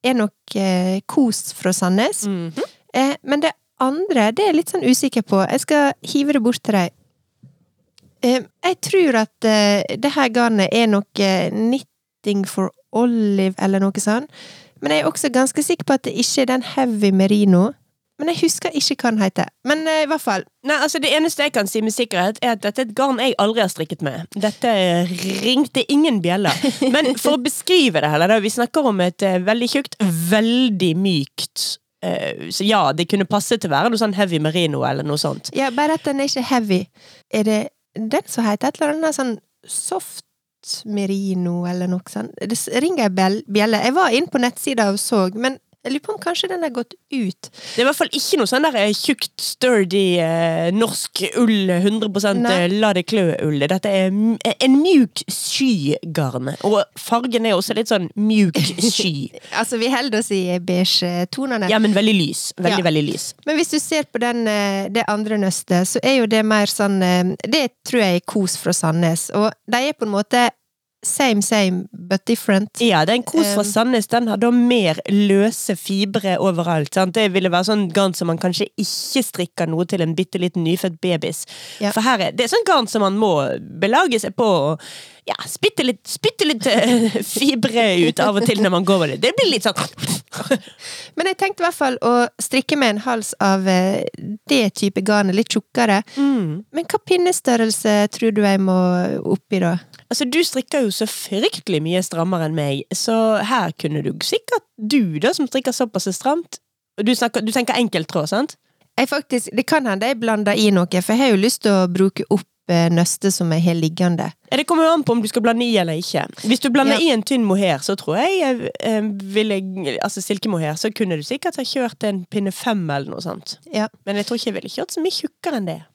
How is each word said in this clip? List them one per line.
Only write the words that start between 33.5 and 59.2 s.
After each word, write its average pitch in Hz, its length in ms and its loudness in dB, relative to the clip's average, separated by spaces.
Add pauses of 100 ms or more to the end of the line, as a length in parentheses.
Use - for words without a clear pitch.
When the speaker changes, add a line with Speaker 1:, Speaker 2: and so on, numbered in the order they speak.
Speaker 2:
til 180 120 -6
å 139 80 2
være 190 100 2
noe 233 100 0
sånn 214 140 0
Heavy 185 260 0
Merino 156 460 0
eller 139 240 -2
noe 147 80 0
sånt. 147 400 -4
Speaker 1:
Ja, 269 140 0
bare 294 260 0
at - 80 -8
den 277 160 -2
er 277 80 -2
ikke 269 160 -4
heavy. 208 380 0 (500)
Er 220 120 0
det 214 160 2 (360)
den 226 300 -2
som - 180 -4
heter 214 240 0
et 294 120 -4
eller 294 140 0
annet 311 220 -2
sånn 254 160 -2 (340)
soft - 560 -8 (640)
merino 190 800 -2
eller 180 240 -4
noe 180 180 -4
sånt? - 300 -10
Det 214 180 -4
s-, - 120 -6 (120)
ringer 302 280 0
en 185 80 -2
bjell-, 196 340 2
bjelle. 208 320 2
Jeg 254 140 0
var 339 180 2
inn 185 160 0
på - 100 0
nettsida 240 520 0
og 202 80 -4
så, 196 340 0
men 240 240 -4 (200)
jeg 254 160 -6
lurer 294 100 -4
på - 80 -6
om 427 80 -6
kanskje - 300 -4
den 359 100 -4
har 311 160 -4
gått 240 160 -6 (160)
ut. 226 400 -4
Speaker 2:
Det - 300 -10
er 240 80 4
i - 20 6
hvert 294 80 0
fall 320 160 0
ikke - 240 0
noe 226 140 2
sånn 277 160 2
der, 302 100 0
eh, 208 160 2
tjukt, - 380 -2 (100)
sturdy, 196 800 2
eh, 165 460 0 (100)
norsk - 460 -2 (180)
ull, 214 300 2 (100)
hundre 208 320 0
prosent, 202 320 0
Speaker 1:
Nei. 185 220 2
Speaker 2:
eh, 180 160 0
la 214 100 4
det 180 160 0
klø 220 140 2 (240)
ull. 147 180 0
Dette 185 240 0
er 190 240 2
m-, 214 320 2
en 262 320 4
mjuk 294 480 4
skygarn, 147 1300 -2 (180)
og 208 80 4 (240)
fargen 233 480 0
er 202 80 4
også 202 220 -2
litt 220 100 -2
sånn 185 240 0
mjuk 208 480 2 (160)
sky. 180 540 -2 (100)